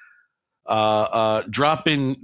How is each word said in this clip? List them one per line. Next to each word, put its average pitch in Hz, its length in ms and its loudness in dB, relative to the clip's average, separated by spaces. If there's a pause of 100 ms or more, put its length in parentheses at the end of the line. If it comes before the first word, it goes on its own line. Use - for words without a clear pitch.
(680)
uh, - 40 -2
uh, 110 800 2
dropping 143 760 0